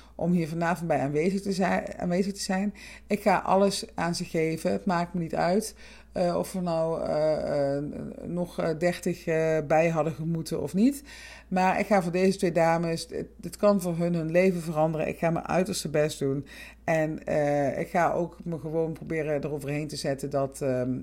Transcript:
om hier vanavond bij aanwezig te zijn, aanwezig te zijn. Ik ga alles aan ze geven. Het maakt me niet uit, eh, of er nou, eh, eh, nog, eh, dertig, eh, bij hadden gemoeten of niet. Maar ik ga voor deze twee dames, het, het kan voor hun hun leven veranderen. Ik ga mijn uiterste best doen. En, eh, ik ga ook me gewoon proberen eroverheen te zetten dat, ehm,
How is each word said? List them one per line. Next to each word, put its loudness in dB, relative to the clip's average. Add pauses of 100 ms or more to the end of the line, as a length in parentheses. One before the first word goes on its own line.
(160)
om 0
hier 2
vanavond -2
bij 2
aanwezig 0
te -4
zijn, 0
aanwezig 0
te -12
zijn. -2 (340)
Ik 0
ga 4
alles 2 (100)
aan -2
ze -6
geven. 0
Het -4
maakt 0
me -4
niet -4
uit, 2 (360)
eh, 0
of -4
er -4
nou, 0
eh, 0
eh, -2 (420)
nog, -4
eh, 0
dertig, -2
eh, 2 (100)
bij 4
hadden 0
gemoeten -4
of -4
niet. 4 (440)
Maar 2
ik 0
ga 4
voor -2
deze 4
twee 2
dames, 2
het, -6 (140)
het -12
kan 4
voor -2
hun 2
hun -2
leven 4
veranderen. 0
Ik -4
ga 0
mijn -2
uiterste -2
best 0
doen. -2 (380)
En, 0
eh, 2
ik -4
ga 2
ook -2
me -6
gewoon -2
proberen -2
eroverheen -4
te -10
zetten -4
dat, -2
ehm, 0